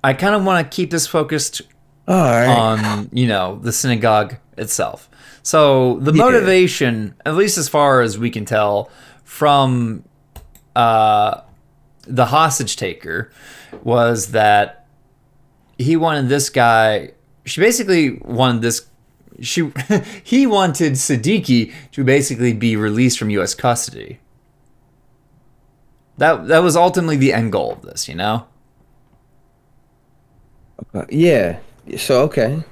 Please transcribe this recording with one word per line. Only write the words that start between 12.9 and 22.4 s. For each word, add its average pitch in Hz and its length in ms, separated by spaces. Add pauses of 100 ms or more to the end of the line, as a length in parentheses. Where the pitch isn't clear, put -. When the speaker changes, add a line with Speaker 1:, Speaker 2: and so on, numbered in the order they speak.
Speaker 1:
was 117 440
that 104 580 (920)
he 139 180
wanted 151 340
this 139 200
guy, 113 640 (340)
she - 140
basically 190 600
wanted 120 400
this, 117 260 (540)
she, 147 300 (260)
<laughs> - 260
he 269 220
wanted 180 480
Siddiqui 131 800 (180)
to 139 120
basically 127 500